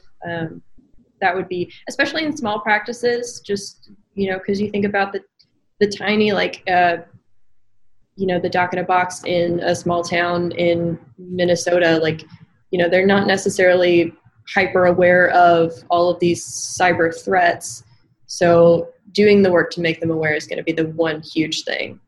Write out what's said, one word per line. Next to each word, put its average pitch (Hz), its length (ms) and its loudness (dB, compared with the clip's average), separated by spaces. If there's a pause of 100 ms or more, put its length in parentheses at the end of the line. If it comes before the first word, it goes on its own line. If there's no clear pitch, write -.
(240)
um, 170 380 -10 (580)
that 180 160 -2
would 185 140 -6
be, 175 240 -8 (160)
especially - 340 -4
in 302 140 -6
small 214 220 -6
practices, 240 840 -4
just, - 460 -10 (240)
you 196 160 -4
know, 190 100 -4
'cause 196 220 -4
you 208 80 -2
think 208 160 -2
about 202 260 -2
the, 196 120 -10 (560)
the 208 80 4
tiny, 214 440 0
like, 180 380 -2
uh, 175 280 4 (1160)
you 190 120 -4
know, 180 120 0
the - 80 -4
doc 180 260 0
in 180 60 -2
a 180 40 -4
box 180 420 0
in 175 360 0
a 175 140 0
small 175 280 -2
town 175 480 -2
in 170 480 0 (180)
Minnesota, 175 800 0
like, 160 260 -2 (460)
you 185 80 -4
know, 175 100 2
they're 185 200 2
not 196 180 4
necessarily 180 880 2 (340)
hyper 185 380 0
aware 180 460 4
of 170 420 4 (160)
all 175 200 2
of 175 100 -4
these 170 260 -2
cyber 170 680 -2 (120)
threats. 180 600 -2 (440)
So 170 600 4 (240)
doing 202 280 4
the 185 100 4
work 170 200 2
to 175 100 -8
make 160 180 -2
them 165 120 -4
aware 156 240 -2
is 156 100 -6
gonna - 180 -8
be 165 80 -4
the 160 180 -2
one 160 320 -4
huge 156 420 -6
thing. - 440 -8